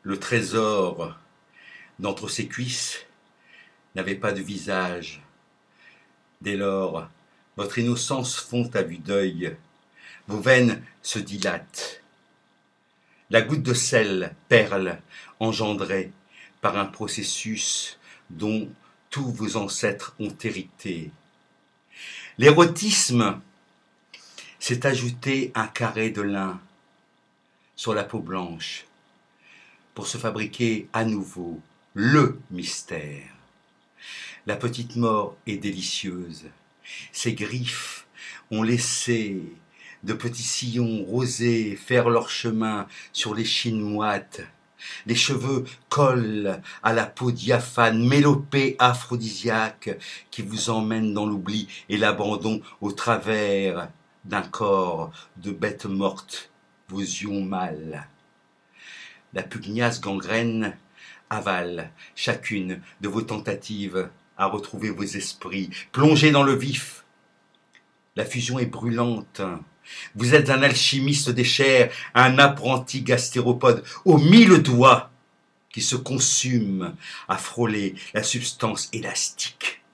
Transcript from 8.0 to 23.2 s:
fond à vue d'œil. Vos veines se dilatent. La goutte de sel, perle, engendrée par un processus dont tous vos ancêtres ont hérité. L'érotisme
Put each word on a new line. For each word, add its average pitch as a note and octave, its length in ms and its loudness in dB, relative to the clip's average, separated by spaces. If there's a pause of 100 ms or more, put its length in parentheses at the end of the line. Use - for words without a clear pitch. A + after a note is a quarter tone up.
fond A#2+ 360 -4
à G2+ 80 0
vue E2 180 -6
d'œil. F2+ 580 -2 (720)
Vos G#2 120 -6
veines B2 420 4 (200)
se - 180 -6
dilatent. F#2+ 840 -8 (1300)
La A2+ 120 6
goutte B2+ 200 -2
de B2 120 0
sel, G2 600 0 (140)
perle, G2 520 2 (420)
engendrée G2+ 720 -2 (480)
par G2 160 0
un G2 80 0
processus - 1120 -8 (300)
dont G#2+ 400 -4 (400)
tous C3+ 220 -6
vos G2+ 260 -6
ancêtres - 640 -4
ont G#2 240 -6
hérité. F#2 680 -8 (1300)
L'érotisme D3 1040 6 (1160)